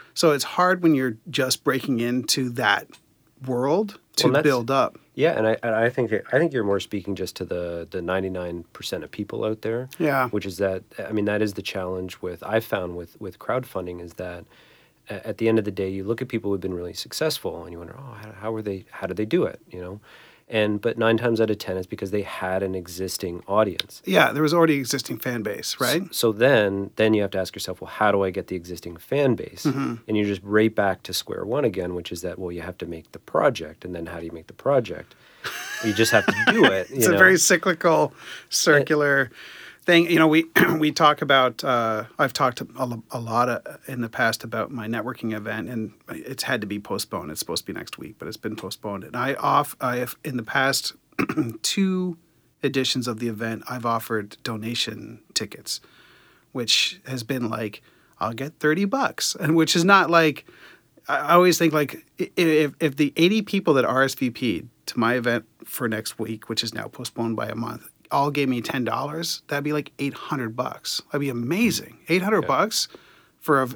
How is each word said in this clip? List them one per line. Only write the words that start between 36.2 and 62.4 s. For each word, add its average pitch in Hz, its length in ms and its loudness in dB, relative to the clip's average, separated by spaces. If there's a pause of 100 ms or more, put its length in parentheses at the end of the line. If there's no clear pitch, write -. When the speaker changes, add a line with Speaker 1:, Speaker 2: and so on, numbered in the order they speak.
Speaker 2:
to - 260 2
do 226 120 6
it, 180 260 2
Speaker 1:
<laughs> - 0 -
It's 131 160 0
Speaker 2:
you 139 40 6
Speaker 1:
a - 20 6
Speaker 2:
know? 196 60 4
Speaker 1:
very 185 200 8
cyclical, 165 760 2 (360)
circular 143 720 4
Speaker 2:
And 127 100 -2 (540)
Speaker 1:
thing, 170 260 6
you 165 80 6
know, 160 100 8
we, 160 160 6 (180)
<clears throat> 160 160 4
we 151 140 2
talk 151 300 4
about, 135 420 4
uh, 113 400 0 (140)
I've 139 140 2
talked 127 280 0
a - 40 -8 (200)
lo-, 120 260 -6
a 123 100 -6
lot, 117 280 2
uh, 120 120 0 (280)
in 131 120 -6
the 117 80 -4
past 113 360 -2
about 113 260 -4
my 117 160 -8
networking 113 480 -4
event, 110 340 -6
and 113 240 -6 (160)
it's - 340 -10
had 123 180 -2
to 104 60 -6
be 104 120 -4
postponed. 95 520 -8
It's 78 100 -8
supposed - 260 -8
to 95 60 -8
be - 60 -10
next - 200 -14
week, - 200 -16
but 76 100 -12
it's - 80 -10
been 110 200 -8
postponed. 98 480 -10
And 78 120 -12
I 131 180 -2
off-, - 460 0
I 123 160 -2
have, 123 280 -6
in 127 120 -6
the 120 60 -4
past 135 520 -2 (240)
<clears throat> - 140 -2 (300)
two 185 560 -2 (440)
editions 131 460 -2
of 113 120 -4
the 120 80 -2
event, 113 400 -6
I've 123 180 -6
offered 113 560 -2
donation 113 800 -6 (140)
tickets, - 460 -6 (720)
which - 540 0
has 131 160 -6
been 120 260 -2
like, 113 320 -6 (380)
"I'll 113 160 -2
get 135 240 -8
thirty 156 260 2
bucks," 254 540 -2
and 160 180 2
which 160 180 4
is 170 100 4
not 190 260 6
like, 165 360 4 (640)
I, 143 80 0
I 143 160 0
always 180 260 8
think, 165 140 4
like, 151 320 -2 (160)
i-, 180 160 -4
if, 156 440 4